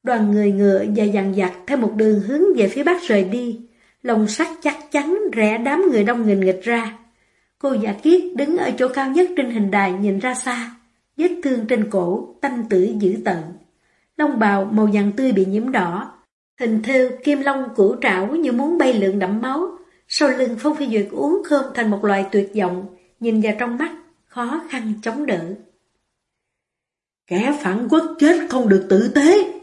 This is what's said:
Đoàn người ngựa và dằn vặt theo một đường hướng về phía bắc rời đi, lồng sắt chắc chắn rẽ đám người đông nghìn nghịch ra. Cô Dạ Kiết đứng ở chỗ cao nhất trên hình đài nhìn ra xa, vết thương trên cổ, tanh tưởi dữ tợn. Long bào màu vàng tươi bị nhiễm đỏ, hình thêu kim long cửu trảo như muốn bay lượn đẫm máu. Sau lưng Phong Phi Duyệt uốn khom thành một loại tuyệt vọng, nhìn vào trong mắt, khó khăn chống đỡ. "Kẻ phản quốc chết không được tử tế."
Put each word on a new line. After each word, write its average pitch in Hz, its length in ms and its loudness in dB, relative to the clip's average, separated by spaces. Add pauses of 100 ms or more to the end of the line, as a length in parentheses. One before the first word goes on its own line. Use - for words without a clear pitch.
Đoàn 226 280 2
người 208 220 4
ngựa 196 320 4 (120)
và 214 80 2
dằn 196 320 0
vặt 180 160 0 (140)
theo 269 120 -2
một 220 180 0
đường 214 240 4
hướng 269 220 0 (140)
về 202 120 2
phía 277 160 -4
bắc 349 180 2
rời 202 220 2
đi, 233 360 -6 (420)
lồng 214 260 0
sắt 330 200 -4 (140)
chắc 294 300 -6
chắn 311 260 0 (140)
rẽ 214 260 0
đám 302 320 0
người 214 140 2
đông 233 220 0
nghìn 196 140 2
nghịch 185 220 0
ra. 226 360 -4 (600)
Cô 277 140 -2
Dạ 214 200 -2
Kiết 339 300 4 (140)
đứng 302 220 -2
ở 254 200 -2
chỗ 254 100 2
cao 269 220 -4
nhất 359 260 2
trên 247 140 -2
hình 208 200 0
đài 196 220 0
nhìn 196 260 -2
ra 254 160 -4
xa, 240 360 -8 (460)
vết 349 140 2 (120)
thương 240 240 -2
trên 214 240 0
cổ, 185 500 -2
tanh 247 300 -4
tưởi 208 280 2
dữ 196 160 2 (100)
tợn. 170 180 -2 (760)
Long 294 220 0
bào 202 260 2
màu 214 280 2
vàng 202 240 0
tươi 262 160 0
bị 190 120 2
nhiễm 220 280 -2
đỏ, 190 420 -4 (460)
hình 220 220 -2
thêu 254 280 2 (140)
kim 294 160 2
long 269 360 -2
cửu 220 240 4
trảo 196 260 0
như 285 260 -2
muốn 294 260 0
bay 262 160 4
lượn 196 240 0
đẫm 196 220 -2
máu. 285 380 -6 (300)
Sau 294 200 2
lưng 247 300 0
Phong 294 180 -2
Phi 294 100 -4
Duyệt 214 240 0
uốn 285 220 -2 (120)
khom 277 200 0 (100)
thành 220 160 0
một 202 140 -2
loại 196 280 2
tuyệt 202 260 0
vọng, 185 280 -2 (340)
nhìn 220 200 0
vào 214 180 0
trong 240 200 -4
mắt, 330 120 -4 (360)
khó 247 420 -6
khăn 220 240 -6 (100)
chống 262 240 -6
đỡ. 180 280 -4 (1700)
"Kẻ 240 340 -2
phản 208 300 -4
quốc 320 140 4 (140)
chết 330 320 4
không 247 180 0
được 190 200 4
tử 220 260 4
tế." 349 380 6 (100)